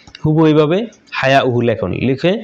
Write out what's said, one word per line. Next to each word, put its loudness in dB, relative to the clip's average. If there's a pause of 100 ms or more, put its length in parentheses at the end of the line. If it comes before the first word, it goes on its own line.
(200)
হুবহু 0
এইভাবে 2 (340)
হায়া 0
উহু 0
লেখন, -2 (180)
লিখে -2 (120)